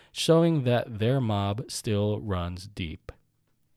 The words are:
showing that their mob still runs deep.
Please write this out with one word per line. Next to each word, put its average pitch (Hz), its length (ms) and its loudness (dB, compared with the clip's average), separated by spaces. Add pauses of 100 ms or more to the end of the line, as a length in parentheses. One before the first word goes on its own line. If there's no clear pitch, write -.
(120)
showing 165 520 4
that 120 340 0
their 120 200 2
mob 101 520 0
still 104 500 -2
runs 90 460 -4
deep. 90 440 -10 (680)